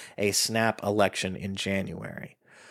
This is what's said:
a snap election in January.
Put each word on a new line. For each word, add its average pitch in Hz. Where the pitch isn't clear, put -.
a 101
snap 113
election 95
in 98
January. 98